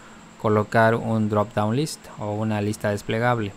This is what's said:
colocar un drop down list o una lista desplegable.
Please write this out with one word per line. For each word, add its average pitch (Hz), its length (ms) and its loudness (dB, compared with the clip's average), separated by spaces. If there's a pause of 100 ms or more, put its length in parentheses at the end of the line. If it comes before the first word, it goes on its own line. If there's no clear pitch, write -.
(420)
colocar 113 540 4
un 113 320 0
drop 104 260 0
down 107 220 0
list - 240 -4 (180)
o 104 140 -6
una 107 280 -2
lista 104 300 -2
desplegable. 110 680 -2